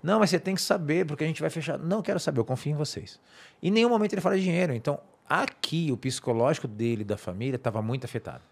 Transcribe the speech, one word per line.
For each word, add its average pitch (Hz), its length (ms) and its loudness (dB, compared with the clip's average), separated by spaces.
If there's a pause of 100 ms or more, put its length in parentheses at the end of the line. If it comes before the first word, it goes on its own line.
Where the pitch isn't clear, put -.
"Não, 208 160 4
mas 208 100 6
você 180 80 4
tem 190 160 0
que 180 80 -2
saber, 175 440 2
porque 147 180 -4
a - 20 0
gente 160 140 -2
vai 160 100 0
fechar." 151 280 -6
"Não 175 240 -2
quero - 180 -2
saber, 139 180 0
eu 113 60 2
confio 131 280 -2
em 151 40 0
vocês." - 420 -6 (440)
Em - 80 2
nenhum 226 180 6
momento 214 240 2
ele 196 80 -2
fala 185 160 2
de 190 80 2
dinheiro. 175 300 2
Então, 120 260 -2 (260)
aqui, 165 640 0
o 123 60 2
psicológico 127 720 0
dele, 113 340 -2
da 101 140 -2
família, 117 420 -6
tava 113 220 -2
muito 123 240 -4
afetado. - 480 -10